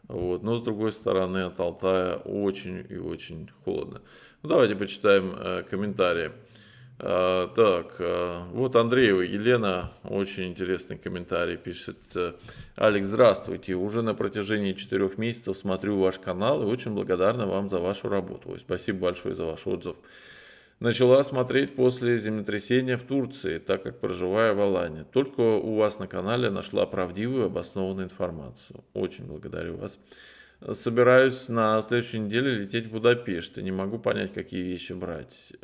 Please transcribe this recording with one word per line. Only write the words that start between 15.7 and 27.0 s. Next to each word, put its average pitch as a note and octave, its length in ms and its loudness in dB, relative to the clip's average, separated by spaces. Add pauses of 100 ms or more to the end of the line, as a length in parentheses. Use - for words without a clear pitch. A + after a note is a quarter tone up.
ваш F#2 220 2
канал A2 420 0
и G#2+ 40 0
очень A#2 280 -2
благодарна G2+ 520 2
вам G2 220 -2
за F#2 120 0
вашу F#2+ 280 -2
работу». F#2+ 420 -4
Ой, F2+ 100 -10
спасибо F#2 400 -4
большое F2+ 340 -2
за E2+ 100 -6
ваш D#2+ 220 -6
отзыв. F2+ 300 -4 (840)
«Начала B2 440 6
смотреть C3 520 0
после B2+ 440 2
землетрясения A2 800 0
в B2 40 -12
Турции, B2 560 -2
так - 240 -2
как A#2+ 160 -10
проживаю G2+ 560 2
в G2+ 60 0
Алании. F2 500 0
Только C3+ 300 0
у A2 360 2
вас G#2+ 220 2
на F#2+ 80 -8
канале G#2+ 440 0
нашла G2 340 -2
правдивую, G2+ 600 0